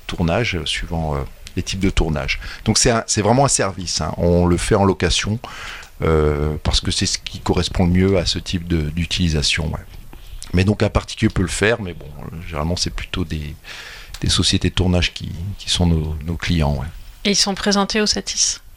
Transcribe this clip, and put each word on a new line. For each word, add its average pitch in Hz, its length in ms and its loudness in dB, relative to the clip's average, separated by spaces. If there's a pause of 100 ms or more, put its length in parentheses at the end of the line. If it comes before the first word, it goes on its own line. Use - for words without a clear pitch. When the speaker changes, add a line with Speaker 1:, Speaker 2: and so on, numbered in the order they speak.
Speaker 1:
tournages, 90 480 0
euh, 76 100 -4
suivant, 80 480 -4
euh, 69 40 -2 (360)
les 90 80 -2
types - 180 -6
de 92 100 2
tournage. 73 500 0 (240)
Donc 107 120 2
c'est - 140 4
un, 113 160 2
c'est - 160 0
vraiment 120 220 6
un 131 40 4
service, 92 520 -2
hein. 80 160 -2
On 87 300 4
le 87 100 6
fait - 180 2
en 98 100 6
location, 95 540 2 (600)
euh, 76 600 2
parce - 180 0
que - 120 -2
c'est 95 140 0
ce - 120 -2
qui - 220 -12
correspond 92 440 2
le 87 60 4
mieux 92 280 6
à 85 80 0
ce - 120 -2
type 85 300 -4
de, 85 140 2
d'utilisation, 78 840 0
ouais. 80 140 -4 (720)
Mais 87 100 4
donc 104 220 4
un 104 60 2
particulier - 380 0
peut - 140 0
le 87 60 0
faire, 110 340 2
mais 90 100 -6
bon, 71 140 -14 (140)
euh, - 160 -10 (100)
généralement 82 300 -2
c'est - 180 -2
plutôt - 300 -4
des, 78 320 -6 (640)
des - 80 0
sociétés - 420 2
de - 40 -2
tournage 90 380 2
qui, - 200 -10 (260)
qui - 120 -8
sont 90 160 4
nos, 78 380 2
nos 82 120 -4
clients, 78 380 2
ouais. 65 120 -4 (380)
Speaker 2:
Et 208 60 2
ils 190 60 2
sont 196 200 0
présentés 202 440 2
au 214 60 2
Satis ? - 540 -2 (160)